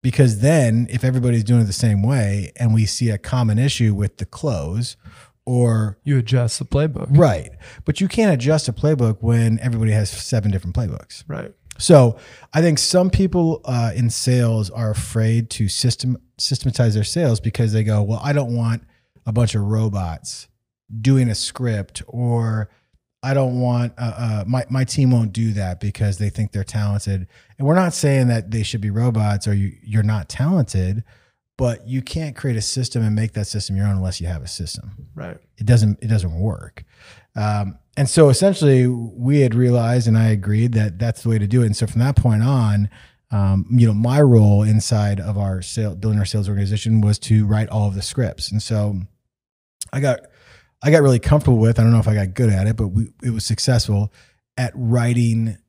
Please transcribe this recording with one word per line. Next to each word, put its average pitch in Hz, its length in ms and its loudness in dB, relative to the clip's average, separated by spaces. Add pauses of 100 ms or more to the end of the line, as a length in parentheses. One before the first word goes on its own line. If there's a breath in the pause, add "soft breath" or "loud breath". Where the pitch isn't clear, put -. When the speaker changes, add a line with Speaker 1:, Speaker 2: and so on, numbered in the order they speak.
Speaker 1:
Because 120 380 2
then 120 480 2
if 127 140 -4
everybody's 123 400 0
doing 120 180 4
it 110 40 4
the 98 80 -4
same 104 300 0
way 107 540 -2
and 113 160 0
we 110 120 2
see 117 260 -2
a 101 60 -4
common 113 400 -2
issue 120 360 0
with 98 240 -4
the 95 80 -8
close 104 720 -6 (480 loud breath)
or 113 580 0
Speaker 2:
You 143 140 0
adjust 120 420 0
the 127 60 -8
playbook. 147 440 -2
Speaker 1:
Right. 139 420 4 (340 loud breath)
But - 160 -2
you 190 80 0
can't 214 240 2
adjust 147 340 0
a 117 60 -4
playbook 123 480 0
when 113 380 2
everybody 113 340 -2
has 107 160 0
seven 107 420 -4
different 90 240 -4
playbooks. - 500 -6
Speaker 2:
Right. - 280 -12 (260)
Speaker 1:
So 131 380 6 (360 loud breath)
I 160 80 0
think 165 180 2
some 185 300 2
people, 175 540 0
uh, 117 320 -2
in 117 140 0
sales 113 600 0
are 113 220 -4
afraid 113 600 -2
to 104 180 -2
system-, 127 480 -2 (200)
systematize 120 580 -2
their 107 100 -2
sales 131 340 -2
because 113 320 -2
they 110 140 0
go, 107 180 0
"Well, 110 180 -4
I 127 120 -4
don't 123 220 -2
want 117 280 -4 (420)
a 117 60 -6
bunch 107 240 0
of 104 80 0
robots 101 840 -4 (520)
doing 127 300 2
a 107 60 -2
script," - 720 -6
or, 117 640 -2 (540)
"I 131 100 -2
don't 127 280 0
want, 120 360 -2
uh, 120 200 -6
uh, 107 300 -4
my, 127 220 -2
my 131 140 0
team 127 280 2
won't 113 220 2
do 113 200 -2
that 92 260 -4
because 101 380 -2
they 104 120 -2
think 104 220 -4
they're 101 140 -6
talented." 101 640 -4 (300 soft breath)
And 135 100 -4
we're 160 80 4
not 180 180 2
saying 135 340 2
that 113 240 -2
they 110 120 -2
should 104 180 -6
be 104 80 -4
robots 110 580 0
or 104 60 0
you, 98 180 0 (120)
you're 107 200 0
not 107 260 -2
talented, 113 760 -2 (540 soft breath)
but 120 300 -4
you 131 140 -4
can't 151 340 -8
create 123 220 -4
a 107 40 -4
system 120 420 -4
and 107 120 0
make 110 180 -2
that 104 120 -6
system 98 300 -6
your 98 120 0
own 98 100 0
unless 92 240 -4
you 85 60 -6
have 82 160 -6
a - 40 -14
system. - 680 -12
Speaker 2:
Right. - 220 -12 (200)
Speaker 1:
It 107 100 -6
doesn't, 110 360 4
it 117 40 -6
doesn't 90 320 -2
work. - 440 -6 (520 loud breath)
Um, 104 440 -4 (180)
and 139 100 0
so 151 220 6
essentially 139 560 4
we 123 540 0
had 120 160 4
realized, 120 520 2
and 110 80 4
I 113 120 4
agreed 107 460 0
that 107 260 0
that's 113 240 -4
the 117 60 0
way 110 100 2
to 101 80 0
do 120 160 2
it. - 20 4
And 104 100 0
so 113 120 -2
from - 140 -2
that 135 140 2
point 110 280 4
on, 110 480 2 (400 loud breath)
um, 98 400 2
you 120 160 6
know, 107 80 2
my 120 260 2
role 107 400 6
inside 104 580 0
of 98 160 -6
our 95 280 -4
sale, 107 320 -6
building 104 240 0
our 101 60 0
sales 101 220 -4
organization 104 540 0
was 104 180 2
to 107 280 2
write 107 220 0
all 104 180 0
of 95 80 -4
the 98 80 -6
scripts. - 480 -6
And 104 100 -2
so 104 400 -4 (880)
I 135 80 -4
got, 135 200 0 (640 soft breath)
I 143 80 2
got 160 100 6
really 131 160 4
comfortable 143 400 2
with, 113 220 4
I 113 40 4
don't 113 80 6
know 117 60 6
if 110 100 2
I 107 60 2
got 98 220 -2
good 117 160 2
at 98 160 2
it, 110 80 0
but 110 140 -2
we, 110 180 -2 (160)
it 123 80 -2
was 110 140 -4
successful 107 680 0 (440 soft breath)
at 123 180 -6
writing. 117 840 0 (120)